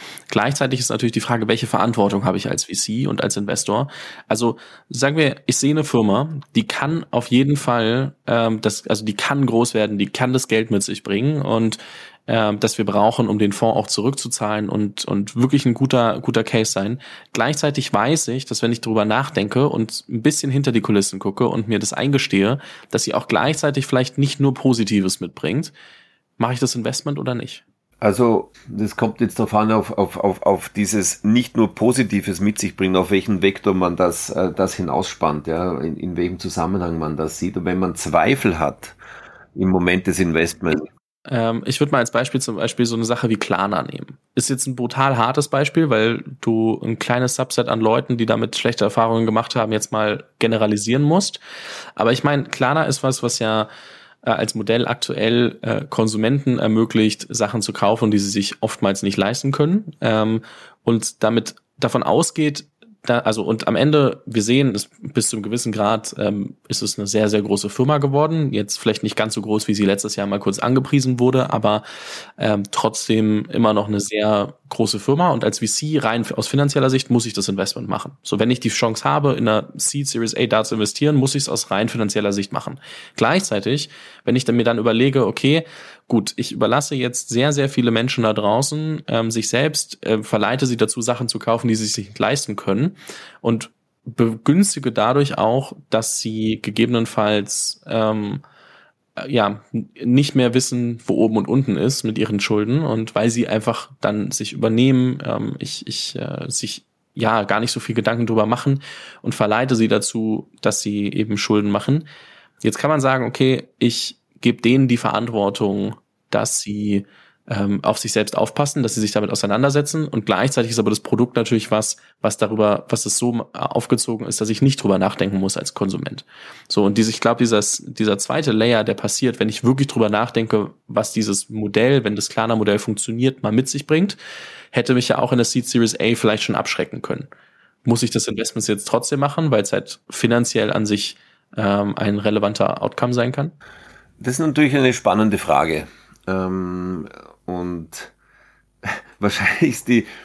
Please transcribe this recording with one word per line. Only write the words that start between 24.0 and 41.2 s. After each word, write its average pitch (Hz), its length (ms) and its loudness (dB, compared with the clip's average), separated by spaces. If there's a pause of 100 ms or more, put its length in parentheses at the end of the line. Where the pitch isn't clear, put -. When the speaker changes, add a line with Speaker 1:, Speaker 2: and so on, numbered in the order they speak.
Speaker 1:
nicht 139 220 0
nur 139 160 2
Positives 107 640 2
mitbringt, 90 520 -4 (640)
mache 117 160 0
ich 123 60 -6
das 127 160 0
Investment 135 420 -4
oder 131 160 -4
nicht? - 300 -10 (360)
Speaker 2:
Also, 107 520 4 (160)
das 107 300 -4
kommt 110 240 0
jetzt 107 180 0
drauf 107 140 0
an, 107 180 4
auf, 107 260 0
auf, 98 200 0
auf, 95 260 0
auf 95 240 2
dieses 104 560 -2
nicht 117 320 2
nur 110 200 2
Positives 104 640 0
mit 104 180 0
sich 95 160 -4
bringen, 92 220 2
auf 90 120 2
welchen 95 320 2
Vektor 98 320 2
man 90 220 0
das, 87 360 0
äh, 90 200 0
das 95 220 0
hinausspannt, 76 720 -4
ja, 85 320 -2
in, 78 160 -4
in 85 220 -6
welchem 87 220 -2
Zusammenhang 87 600 -2
man 78 160 -4
das 78 240 -4
sieht. 87 160 -4
Und 87 80 -4
wenn 90 160 0
man 90 160 -2
Zweifel 87 640 2
hat - 360 -4 (580)
im 95 160 0
Moment 90 380 2
des 92 120 0
Investments. 82 640 0 (440)